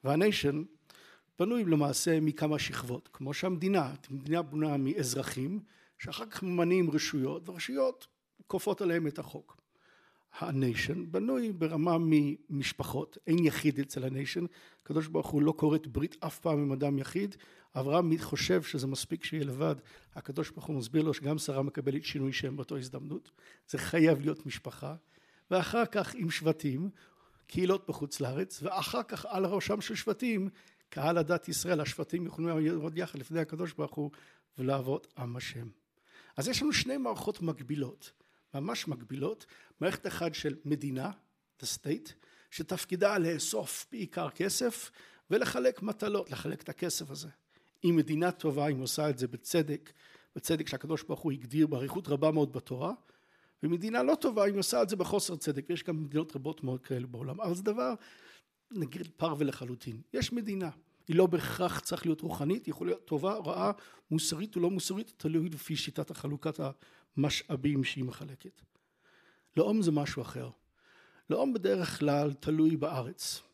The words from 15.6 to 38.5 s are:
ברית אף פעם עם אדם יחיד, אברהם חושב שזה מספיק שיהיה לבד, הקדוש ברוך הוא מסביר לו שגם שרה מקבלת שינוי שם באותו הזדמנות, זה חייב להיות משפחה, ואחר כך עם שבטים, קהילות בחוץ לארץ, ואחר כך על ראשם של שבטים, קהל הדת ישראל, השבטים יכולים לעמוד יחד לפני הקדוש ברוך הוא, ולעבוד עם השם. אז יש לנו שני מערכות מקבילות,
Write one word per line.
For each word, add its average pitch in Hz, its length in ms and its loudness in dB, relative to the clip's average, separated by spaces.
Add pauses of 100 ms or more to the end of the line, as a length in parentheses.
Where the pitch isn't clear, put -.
ברית 135 340 -2
אף - 180 -6
פעם 151 200 2
עם 143 140 2
אדם 139 260 2
יחיד, 196 380 -4 (380)
אברהם 160 440 4
חושב 160 440 2
שזה 135 240 -4
מספיק 135 380 -4
שיהיה 156 200 -2
לבד, 143 320 0 (380)
הקדוש 143 360 -6
ברוך - 140 -14
הוא 156 120 -4
מסביר 131 260 2
לו 156 120 2
שגם 147 240 -2
שרה 135 240 -2
מקבלת 139 420 -2
שינוי 135 280 -2
שם 139 240 -4
באותו 151 220 -8
הזדמנות, 131 520 -10 (380)
זה 143 100 -4
חייב 156 420 6
להיות 151 260 -2
משפחה, 139 480 -10 (560)
ואחר 185 360 2
כך - 280 -2
עם 175 160 -2
שבטים, 156 600 0 (560)
קהילות 185 420 2
בחוץ 147 320 -6
לארץ, 143 420 -4
ואחר 190 400 -2
כך - 260 -8
על 190 180 0
ראשם 202 340 0
של 220 140 -6
שבטים, 208 540 0 (400)
קהל 160 300 2
הדת 165 300 2
ישראל, 165 320 0
השבטים 160 460 -4
יכולים 160 400 0
לעמוד 160 320 0
יחד 165 200 -6
לפני 156 220 -4
הקדוש 160 320 -4
ברוך 147 220 -6
הוא, 147 160 -4 (480)
ולעבוד 135 480 0 (120)
עם 123 180 -6
השם. 117 320 -10 (680)
אז 139 120 -2
יש 254 140 0
לנו 302 100 2
שני 262 240 0
מערכות 220 460 -4
מקבילות, 143 720 -4 (420)